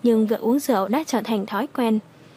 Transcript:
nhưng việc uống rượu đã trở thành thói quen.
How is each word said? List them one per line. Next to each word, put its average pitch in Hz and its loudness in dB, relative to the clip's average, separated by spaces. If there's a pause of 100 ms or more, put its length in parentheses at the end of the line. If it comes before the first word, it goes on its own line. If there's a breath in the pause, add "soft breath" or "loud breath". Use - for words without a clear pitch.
nhưng 220 4
việc 220 -2
uống 240 2
rượu 254 0
đã 285 0
trở 226 -2
thành 214 -4
thói 208 -4
quen. 226 0 (380 loud breath)